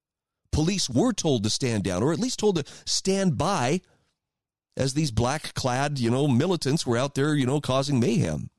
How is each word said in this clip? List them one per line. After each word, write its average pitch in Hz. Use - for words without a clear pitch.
Police 165
were 196
told 131
to 107
stand 117
down, 90
or 156
at 156
least 247
told 208
to 147
stand 190
by 160
as 131
these 147
black-clad, 135
you 113
know, 135
militants 151
were 120
out 139
there, 147
you 135
know, 143
causing 135
mayhem. 117